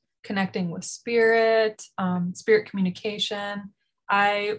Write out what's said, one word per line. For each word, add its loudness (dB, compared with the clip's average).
connecting -4
with -10
spirit, 2
um, 0
spirit 2
communication. -4
I 2